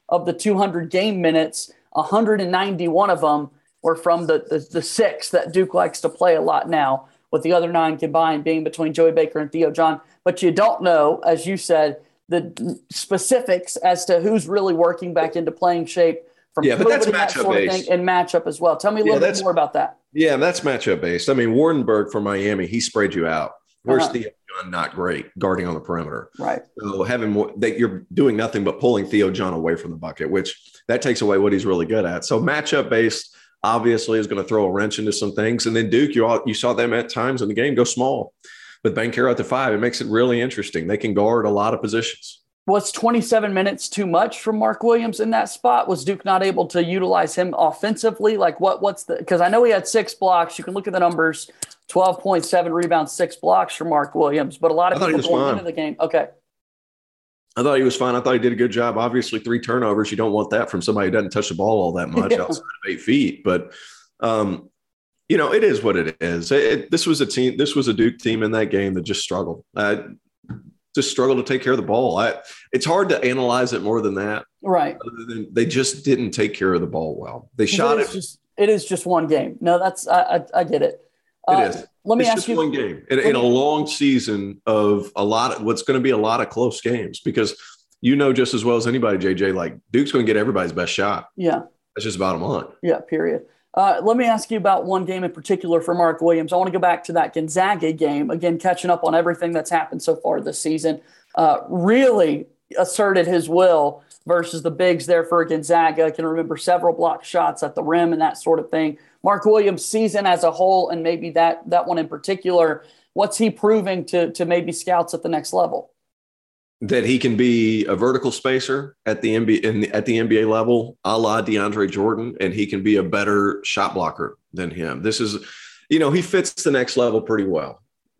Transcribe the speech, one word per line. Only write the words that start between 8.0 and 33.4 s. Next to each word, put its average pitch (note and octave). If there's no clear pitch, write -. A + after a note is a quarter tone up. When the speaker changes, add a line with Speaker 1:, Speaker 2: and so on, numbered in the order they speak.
Speaker 1:
being D#3+
between D#3
Joey E3
Baker D#3
and D3
Theo D#3+
John. D#3+
But F3+
you F3
don't G3+
know, E3
as E3
you F#3+
said, D#3
the E3+
specifics F#3+
as F3+
to F3
who's G3+
really F#3+
working F3
back D#3+
into E3
playing F3
shape E3
from D3
Speaker 2:
Yeah, A#2+
but G#3+
that's A3+
Speaker 1:
covid G#3+
and F#3
that F3
Speaker 2:
matchup C3
Speaker 1:
sort G3
of F#3+
Speaker 2:
based. F#3
Speaker 1:
thing, F3+
and F3+
matchup F3+
as D3+
well. E3
Tell G3+
me G#3+
a -
Speaker 2:
Yeah, G#3+
Speaker 1:
little F3
bit F3
Speaker 2:
that's G3
Speaker 1:
more F#3
about D3+
that. D3
Speaker 2:
Yeah, D3+
that's F3
matchup A2+
based. F2
I C3+
mean, A#2+
Wardenberg A#2+
for A2
Miami, G2+
he A#2
sprayed G2+
you E2+
out. D#2
Where's B2+
Speaker 1:
Uh-huh. -
Speaker 2:
Theo A#2
John? F2+
Not E2+
great F2
guarding F#2
on E2+
the D#2
perimeter. D#2
Speaker 1:
Right. -
Speaker 2:
So G2
having A2+
more, G#2
that G#2+
you're F#2+
doing B2+
nothing A2
but -
pulling A2+
Theo G2+
John F#2
away E2
from E2+
the D#2+
bucket, D#2
which F#2
that A#2+
takes B2
away G2+
what G2+
he's F#2
really F2
good G#2+
at. E2+
So A#2
matchup D3+
based A2+